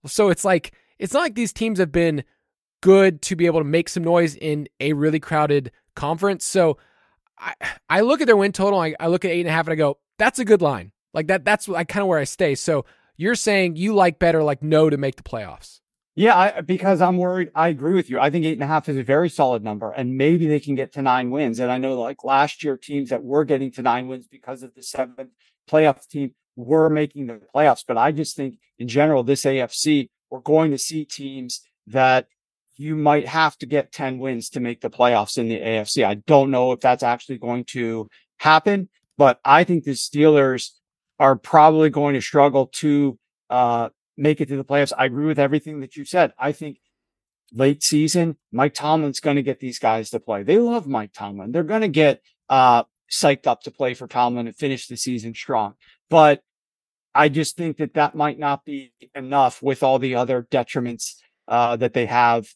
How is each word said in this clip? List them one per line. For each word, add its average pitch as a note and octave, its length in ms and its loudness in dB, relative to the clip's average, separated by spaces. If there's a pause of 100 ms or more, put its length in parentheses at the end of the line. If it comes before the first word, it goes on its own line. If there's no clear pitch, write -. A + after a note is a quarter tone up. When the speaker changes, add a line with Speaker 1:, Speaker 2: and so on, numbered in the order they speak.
Speaker 1:
So G3+ 220 2
it's E3+ 140 0
like, F#3 300 0 (240)
it's - 160 -8
not C#4+ 60 2
like D4+ 160 -4
these A#3 180 -4
teams A3 240 -4
have F3 140 -2
been E3 320 0 (580)
good F#3+ 420 6
to F#3 120 -6
be E3 100 0
able E3 140 2
to D3+ 60 -2
make E3 240 0
some E3+ 140 -6
noise E3+ 320 2
in D3 320 -6 (120)
a D3 140 -2
really D3+ 260 0
crowded D3 520 0 (240)
conference. E3 480 -4
So E3 340 2 (600)
I, - 160 -12 (360)
I F3 120 2
look C4 180 2
at D4 80 0
their A3+ 100 6
win G3 140 2
total, G3 280 0
I, D#3+ 200 -4
I E3+ 80 -4
look F3 160 0
at F3+ 80 -4
eight F3 100 -2
and E3+ 80 -4
a - 20 -2
half, D#3+ 160 -2
and E3 60 -4
I - 20 -2
go, D3 240 0 (180)
"That's A#3+ 220 -2
a A#3+ 60 -4
good G3+ 160 4
line." A2+ 300 -2 (220)
Like, D#3 140 -4
that, F#3 180 0
that's, G#3 220 0
like, E3+ 200 -4
kinda G3+ 180 -4
where E3+ 140 2
I C#3 40 -2
stay. C#3+ 320 -2
So D3 300 -2 (300)
you're G#3 200 -2
saying F#3+ 400 0
you G3 180 -2
like F#3 260 2
better, E3 220 2
like, D3 220 -2
no D#3 260 4
to D3 80 0
make C#3 200 -6
the - 60 -20
playoffs. - 580 -14 (360)
Speaker 2:
Yeah, G3+ 200 4
I, F#3+ 240 2
because F3+ 400 0
I'm F3+ 160 2
worried. F3+ 380 -2
I D#3+ 120 2
agree D#3 260 -2
with F3 160 0
you. B2 120 -2
I C#3+ 80 2
think D#3 160 -2
eight D#3+ 80 -2
and C#3+ 100 -6
a C#3 40 -4
half D3+ 200 -2
is C#3+ 80 -4
a C3 80 -4
very D3 260 2
solid B2 360 -2
number, G#2+ 260 -8
and C3 260 -6
maybe D#3+ 300 2
they D3 140 0
can C#3+ 140 -6
get C3+ 180 -8
to C#3 80 -10
nine B2+ 280 0
wins. B2+ 300 -4
And B2 100 -2
I B2+ 80 -2
know, C3 220 -4
like, B2 240 -8
last C#3 400 0
year, C#3 140 -4
teams C#3 320 -8
that B2+ 140 -4
were C#3+ 200 -2
getting C3+ 280 -2
to B2+ 100 -14
nine B2 260 -2
wins C3 180 -14
because B2+ 380 -18
of A#2 120 -20
the B2 60 -20
seventh B2+ 500 -10 (380)
playoff D#3 380 2
team C#3 260 -8 (220)
were D#3 340 2
making D3 380 -4
the A2 140 -16 (120)
playoffs. C#3 320 2
But A#2 120 -2
I C#3 160 2
just D3 240 -8
think, C3+ 220 -10 (200)
in A#2+ 80 -8
general, C#3 360 2
this C3+ 220 -2
A C3+ 140 0
F A#2+ 140 -6
C, C#3+ 360 -2 (200)
we're B2+ 100 -14
going D#3 320 2
to C#3 60 -4
see D#3 260 -8
teams C3+ 580 -14 (260)
that C3 400 2 (500)
you D#3 180 -8
might D3 320 2
have D#3 300 0
to F3 80 -12
get C#3 260 -2
ten C3 260 -8
wins B2+ 340 -8
to C3 100 -6
make A#2+ 180 -6
the A#2+ 100 -8
playoffs A#2+ 480 2
in A#2 120 -2
the A2+ 80 -4
A A2+ 220 -4
F G#2 100 -8
C. B2+ 160 0
I G2+ 80 0
don't C3+ 380 4
know B2+ 200 2
if B2 80 -6
that's B2 240 2
actually A#2+ 360 -4
going A#2+ 320 -6
to A2+ 380 -6 (280)
happen, F#3 520 2 (280)
but C3+ 260 4
I D#3 220 6
think E3+ 180 -2
the C#3+ 80 -6
Steelers C#3+ 800 2 (480)
are C3+ 160 6
probably D#3 540 6
going C#3+ 240 -2
to B2+ 80 -2
struggle C#3 460 2
to, C#3+ 500 -2 (320)
uh, A#2+ 400 0 (280)
make D3+ 240 0
it C#3 80 -2
to C#3 80 -6
the C3+ 60 -8
playoffs. C#3 340 0
I C3+ 80 2
agree C3 200 -4
with D3+ 140 0
everything D3 420 0
that C3 140 -16
you C#3+ 80 -14
said. F3 340 0
I C#3 140 -4
think D3 280 -12 (760)
late C#3 300 2
season, D#3+ 540 0 (140)
Mike C3+ 220 0
Tomlin's D3+ 480 -2
gonna C#3+ 200 0
get B2+ 180 -6
these B2 200 -12
guys A2 300 -2
to A2+ 100 -6
play. G2+ 240 -6
They E3 140 2
love A#3 300 0
Mike A2 260 -6
Tomlin. G2+ 380 -12
They're E3 120 -2
gonna G#3+ 240 -2
get, D3+ 340 2 (280)
uh, B2+ 340 6 (260)
psyched C#3+ 380 0
up A#2+ 160 -2
to - 80 -14
play B2+ 220 -6
for B2 140 -16
Tomlin B2 400 -2
and A2 80 -14
finish C3+ 320 -6
the A#2+ 100 -16
season A#2 360 -8
strong. G#2+ 420 -4 (340)
But D3+ 340 6 (720)
I D3+ 160 4
just D3 260 -4
think E3 220 -8
that D3+ 160 -6
that D3 220 0
might D3 240 -4
not C#3+ 260 -6
be C3+ 280 -14 (200)
enough C3 480 -2
with C3+ 220 -2
all C3 160 2
the B2+ 160 -4
other B2 340 -2
detriments, A#2+ 680 -6 (320)
uh, A#2+ 300 0
that A#2 160 -2
they A#2+ 120 0
have A#2 500 2